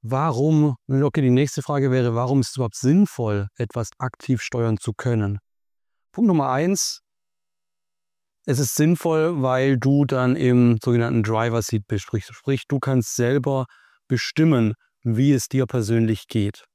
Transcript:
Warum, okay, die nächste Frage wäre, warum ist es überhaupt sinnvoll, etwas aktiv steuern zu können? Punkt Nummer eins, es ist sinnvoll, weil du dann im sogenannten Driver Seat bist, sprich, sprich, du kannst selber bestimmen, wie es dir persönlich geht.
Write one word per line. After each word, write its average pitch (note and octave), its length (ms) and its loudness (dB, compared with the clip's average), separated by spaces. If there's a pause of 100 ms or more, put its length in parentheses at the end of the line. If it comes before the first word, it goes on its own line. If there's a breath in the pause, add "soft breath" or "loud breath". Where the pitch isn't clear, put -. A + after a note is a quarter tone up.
Warum, D3 720 0 (100)
okay, C#3 340 0
die B2+ 80 2
nächste C3+ 320 2
Frage C#3 300 -2
wäre, A#2+ 240 0
warum B2+ 240 0
ist A#2+ 100 0
es - 60 -14
überhaupt A#2+ 180 -4
sinnvoll, B2 800 0
etwas A#2 440 -6
aktiv B2+ 420 -4
steuern A#2 380 -2
zu G#2+ 140 -6
können? G#2 440 -2 (760)
Punkt B3 160 0
Nummer D3 220 2
eins, E3 520 -2 (1500)
es B2+ 100 0
ist B2+ 160 -2
sinnvoll, D#3+ 720 0
weil C3 340 2
du C#3 280 2
dann B2+ 300 0
im B2 480 4
sogenannten A#2+ 380 0
Driver A2+ 400 0
Seat G#2 260 -4
bist, G2+ 180 -4
sprich, - 200 -6
sprich, - 420 -6
du C#3 120 -2
kannst C3 360 -2
selber C3 520 0 (400 soft breath)
bestimmen, B2+ 680 2 (300)
wie B2 300 2
es B2+ 160 -2
dir C3 180 -2
persönlich A2+ 600 0
geht. G2+ 480 -4